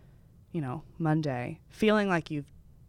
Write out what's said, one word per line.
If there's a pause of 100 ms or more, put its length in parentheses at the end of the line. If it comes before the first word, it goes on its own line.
(520)
you
know, (160)
Monday
feeling
like
you've, (380)